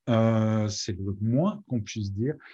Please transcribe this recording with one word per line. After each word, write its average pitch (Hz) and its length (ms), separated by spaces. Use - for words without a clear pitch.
Euh, 110 580
c'est 101 280
le 95 240
moins 127 480
qu'on 120 140
puisse 101 320
dire. 123 220